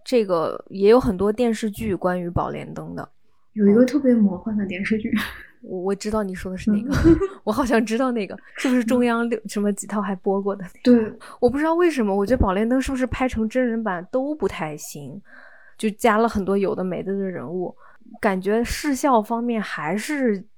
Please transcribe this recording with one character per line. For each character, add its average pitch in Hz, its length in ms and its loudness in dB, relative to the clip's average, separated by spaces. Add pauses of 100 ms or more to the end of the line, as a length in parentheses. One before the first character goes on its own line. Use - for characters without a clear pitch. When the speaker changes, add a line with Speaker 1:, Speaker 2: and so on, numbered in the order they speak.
Speaker 1:
这 226 220 2
个 165 420 0
也 196 200 2
有 233 100 8
很 247 180 0
多 196 160 0
电 233 220 0
视 214 160 -4
剧 208 240 -4
关 180 260 -2
于 175 80 -6
宝 175 220 -2
莲 143 240 -10
灯 160 220 -12
的。 - 120 -10 (440)
Speaker 2:
有 214 160 4
一 202 60 8
个 240 100 8
特 269 160 2
别 262 140 4
魔 202 240 4
幻 214 180 -6
的 208 100 -2
电 185 180 -6
视 220 140 0
剧。 226 140 -4 (500)
Speaker 1:
我， 190 180 -8
我 196 140 -2
知 202 160 -6
道 214 140 -2
你 190 100 -6
说 185 160 -8
的 185 80 -8
是 214 140 0
哪 208 100 0
个。 269 100 -4 (160)
Speaker 2:
嗯。 330 80 8 (140)
Speaker 1:
<laughs> - 140 -20
我 214 80 -2
好 254 120 0
像 233 220 2
知 214 100 -2
道 262 140 0
那 220 160 -2
个， - 100 -12 (200)
是 - 120 -2
不 254 60 4
是 247 80 4
中 233 220 2
央 233 260 2
六， 226 80 -2
Speaker 2:
嗯。 - 100 -12
Speaker 1:
什 208 140 -4
么 208 100 2
几 196 140 -8
套 202 160 -4
还 196 140 -4
播 196 260 -2
过 196 140 -4
的 196 80 -12
那 - 280 2
个？ 233 120 6
Speaker 2:
对。 214 140 -10 (200)
Speaker 1:
我 247 100 2
不 240 80 0
知 294 60 0
道 320 120 2
为 349 140 4
什 269 160 0
么， 202 80 2
我 202 140 2
觉 220 80 2
得 254 80 2
宝 202 100 2
莲 208 160 0
灯 254 140 2
是 269 80 -4
不 269 60 -4
是 254 100 0
拍 254 220 -2
成 220 200 -2
真 254 160 0
人 226 200 -2
版 180 260 -4
都 277 240 -2
不 208 140 -2
太 156 280 -6
行， 151 460 -14 (560)
就 220 120 -2
加 208 260 2
了 226 120 2
很 214 160 -2
多 196 140 2
有 180 160 0
的 185 80 -4
没 185 180 -4
的 190 120 -6
的 196 180 -4
人 135 180 -8
物， 180 280 -6 (440)
感 196 200 0
觉 208 240 0
视 - 280 -4
效 254 300 2
方 233 220 -4
面 233 180 -2
还 160 340 -4
是 240 460 -2 (160)